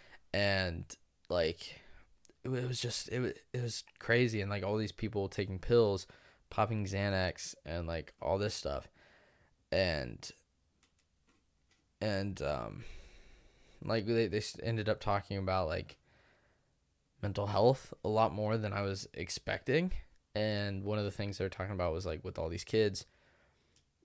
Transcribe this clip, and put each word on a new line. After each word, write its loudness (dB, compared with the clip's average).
and, 0
like, 0
it, -4
it 0
was -2
just, -2
it 0
wa-, 0
it -2
was -4
crazy, 4
and, -2
like, -2
all 2
these 0
people -2
taking -4
pills, 6
popping 0
Xanax, 0
and, -4
like, -4
all 2
this 0
stuff, -4
and, 0
and, -2
um, -4
like, 0
they, 4
they 0
s-, -4
ended -2
up 0
talking -2
about, 0
like, -6
mental -2
health 4
a 0
lot 4
more 0
than -2
I -2
was -2
expecting, -2
and -2
one 0
of 0
the 0
things -6
they 0
were -2
talking -6
about 0
was, -2
like, -4
with -8
all -2
these -6
kids, 2